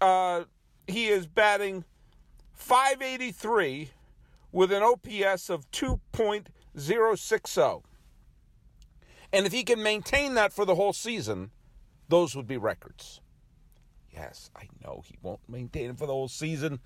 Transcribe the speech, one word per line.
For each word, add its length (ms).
uh, 420
he 220
is 180
batting 600
five 500
eighty-three 880
with 220
an 100
O 140
P 260
S 260
of 220
two 300
point 380
zero 380
six 420
oh. 260
And 140
if 80
he 100
can 180
maintain 520
that 180
for 140
the 100
whole 160
season, 600
those 260
would 120
be 100
records. 640
Yes, 420
I 140
know 220
he 160
won't 260
maintain 440
it 60
for 80
the 60
whole 160
season. 580